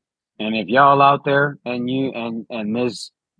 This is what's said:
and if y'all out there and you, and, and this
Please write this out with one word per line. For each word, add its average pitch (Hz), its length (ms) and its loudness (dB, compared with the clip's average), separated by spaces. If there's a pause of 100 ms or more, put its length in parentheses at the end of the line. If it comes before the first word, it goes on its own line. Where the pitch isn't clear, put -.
(380)
and 110 160 -4
if 104 140 -4
y'all 139 320 4
out 139 240 4
there 143 400 0
and 123 240 -6
you, 135 240 -2
and, 117 380 -8
and 110 260 -6
this 120 340 -4 (300)